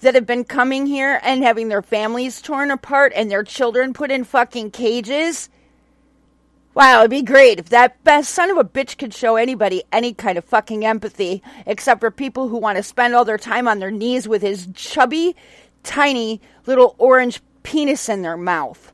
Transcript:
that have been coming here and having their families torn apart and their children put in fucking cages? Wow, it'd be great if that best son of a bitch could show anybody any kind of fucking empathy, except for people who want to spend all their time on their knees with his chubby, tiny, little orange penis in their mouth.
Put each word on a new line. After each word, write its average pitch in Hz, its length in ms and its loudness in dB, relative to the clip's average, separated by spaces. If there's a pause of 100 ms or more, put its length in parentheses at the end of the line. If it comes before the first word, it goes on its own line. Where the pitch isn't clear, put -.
that 254 120 4
have 247 140 4
been 240 160 -2
coming 269 420 -2
here 277 380 -2
and 262 180 0
having 226 280 2
their 208 120 -2
families 233 580 -4
torn 285 300 -4
apart 277 460 2
and 220 160 -2
their 202 100 -2
children 247 520 -2
put 285 180 -6
in 262 140 -4
fucking 240 440 -2
cages? 247 800 -4 (1300)
Wow, 262 240 8
it'd 226 100 6
be 269 140 -4
great 240 360 6
if 165 100 -14
that 240 340 4
best 294 280 4
son 370 200 0
of 349 60 0
a 269 60 4
bitch 254 340 -6
could 233 160 -12
show 226 220 0
anybody 214 560 -2
any 240 220 -2
kind 180 240 -4
of 170 80 -10
fucking 214 400 -2
empathy, 202 560 -4 (240)
except 220 340 0
for 226 120 -2
people 262 360 -8
who 226 100 -8
want 208 200 -4
to 208 60 -6
spend 240 320 -2
all 240 100 4
their 196 140 -4
time 240 280 -4
on 208 120 -2
their 190 120 -8
knees 233 360 -4
with 214 160 -2
his 190 320 -6
chubby, 311 600 -2 (480)
tiny, 247 560 -2 (280)
little 254 320 4
orange 254 420 2 (220)
penis 294 440 -2
in 196 140 -4
their 170 160 -8
mouth. 165 560 -6